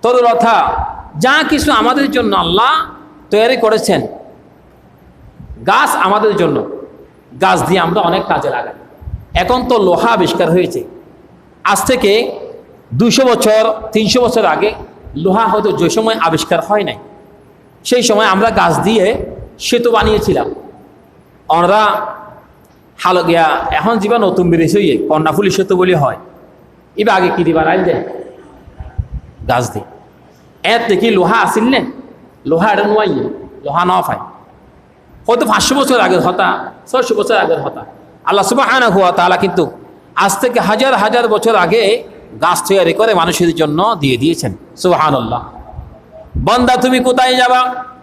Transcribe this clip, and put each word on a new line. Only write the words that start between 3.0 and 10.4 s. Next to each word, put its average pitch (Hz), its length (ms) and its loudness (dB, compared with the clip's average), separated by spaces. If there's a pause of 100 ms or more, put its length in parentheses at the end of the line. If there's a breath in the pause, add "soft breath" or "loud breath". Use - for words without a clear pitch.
তৈরি 226 260 2
করেছেন। 214 500 0 (1600)
গাছ 240 280 2
আমাদের 202 420 0
জন্য, 147 300 0 (720)
গাছ 185 280 2
দিয়ে 180 120 2
আমরা 170 200 0
অনেক 180 260 0
কাজে 147 240 -2
লাগাই। 120 220 -6 (600)
এখন 240 340 0
তো 240 100 4
লোহা 185 300 2
আবিষ্কার 170 420 0